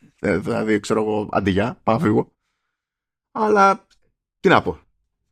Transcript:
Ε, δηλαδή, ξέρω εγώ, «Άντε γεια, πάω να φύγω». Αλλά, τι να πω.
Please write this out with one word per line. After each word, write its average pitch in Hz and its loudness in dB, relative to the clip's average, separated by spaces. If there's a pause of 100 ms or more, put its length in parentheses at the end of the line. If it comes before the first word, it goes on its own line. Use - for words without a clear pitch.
(200)
Ε, 92 -2
δηλαδή, 107 -2
ξέρω 110 -2
εγώ, 107 -4
«Άντε 101 0
γεια, 104 -2
πάω 113 0
να 156 -4
φύγω». 113 0 (1000)
Αλλά, 214 0 (540)
τι - 2
να 156 6
πω. 82 -6 (540)